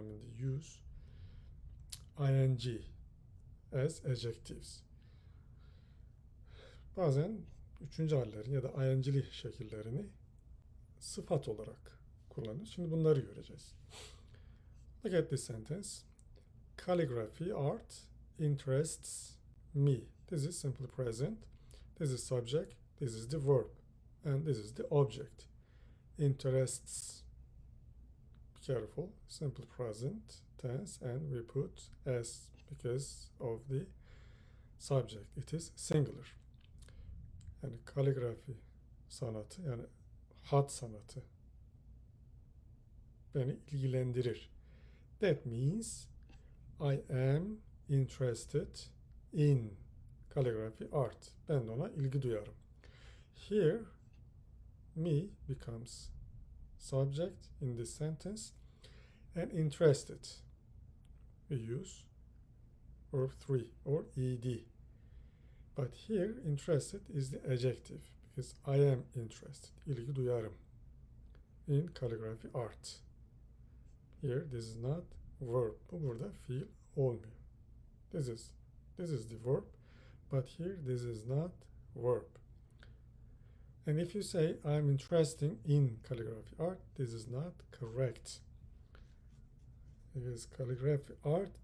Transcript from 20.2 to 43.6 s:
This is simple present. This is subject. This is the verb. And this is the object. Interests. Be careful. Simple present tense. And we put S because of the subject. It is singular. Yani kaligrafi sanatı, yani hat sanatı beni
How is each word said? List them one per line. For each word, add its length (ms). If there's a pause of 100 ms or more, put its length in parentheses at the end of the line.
This 180
is 100
simple 320
present. 500 (580)
This 160
is 120
subject. 500 (240)
This 180
is 140
the 80
verb. 320 (560)
And 200
this 120
is 180
the 140
object. 560 (720)
Interests. 1040 (1300)
Be 60
careful. 480 (180)
Simple 380
present 760 (160)
tense. 480
And 260
we 160
put 440 (140)
S 460 (180)
because 600 (100)
of 280
the 180 (920)
subject. 600
It 160
is 220
singular. 600 (1300)
Yani 220
kaligrafi 720 (520)
sanatı, 520
yani 220 (580)
hat 300
sanatı 520 (2000)
beni 240 (120)